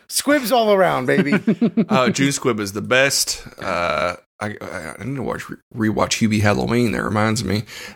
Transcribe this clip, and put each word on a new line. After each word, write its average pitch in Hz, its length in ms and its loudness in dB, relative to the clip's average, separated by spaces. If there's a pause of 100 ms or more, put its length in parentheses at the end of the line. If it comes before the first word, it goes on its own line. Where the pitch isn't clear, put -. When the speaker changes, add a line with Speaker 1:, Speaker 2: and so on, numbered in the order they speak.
Speaker 1:
Squibs 262 440 0
all 226 200 4
around, 156 340 4
baby. 139 280 2 (500)
Speaker 2:
<laughs> - 40 -6
Speaker 3:
uh, 127 220 2
June 139 220 2
squib 117 280 0
is 101 120 -4
the 104 100 -6
best. 131 640 2 (180)
Uh, 85 540 0 (260)
I, 104 200 -6
I, 82 360 -10
I - 60 -12
need 135 120 -6
to 127 60 -6
watch, - 280 -8
re-, - 400 -4
rewatch - 360 0
Hubie 107 140 2
Halloween. 104 520 2
That 60 120 -2
reminds 107 400 0
me. 98 200 -2 (320)